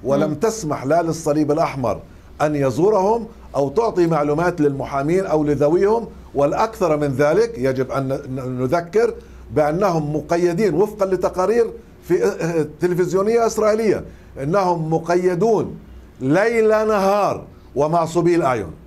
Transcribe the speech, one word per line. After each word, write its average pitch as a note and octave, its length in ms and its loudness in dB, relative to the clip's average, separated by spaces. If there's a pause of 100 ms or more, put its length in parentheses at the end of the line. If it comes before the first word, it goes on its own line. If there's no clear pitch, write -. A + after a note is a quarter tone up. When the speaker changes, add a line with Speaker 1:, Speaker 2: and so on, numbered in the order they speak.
Speaker 1:
ولم C#3+ 260 0
Speaker 2:
مم. D3+ 60 -4
Speaker 1:
تسمح D3+ 500 -4
لا D#3+ 160 2
للصليب D3+ 500 0
الأحمر B2+ 480 -2 (420)
أن D3+ 140 0
يزورهم F#3+ 720 2 (280)
أو C#3+ 140 0
تعطي F#3+ 380 2
معلومات D#3+ 540 0
للمحامين C#3+ 640 0
أو D#3 180 0
لذويهم. E3+ 640 2 (280)
والأكثر D#3+ 640 0
من D3 100 -2
ذلك D3+ 500 2
يجب B2+ 340 -2
أن C3+ 160 -4
ن-، B2+ 540 -6
نذكر E3+ 520 0 (380)
بأنهم D#3 640 0
مقيدين F3 580 0
وفقا G3+ 320 0
لتقارير F#3+ 680 0 (320)
في، F3 220 0
آه، E3 400 -2 (160)
تلفزيونية F#3 680 0
إسرائيلية، G#3+ 560 0 (400)
إنهم E3+ 500 0
مقيدون F3+ 840 0 (440)
ليل G#3+ 480 2
نهار G3+ 760 2 (320)
ومعصوبي E3 600 2
الأعين B2+ 320 0 (200)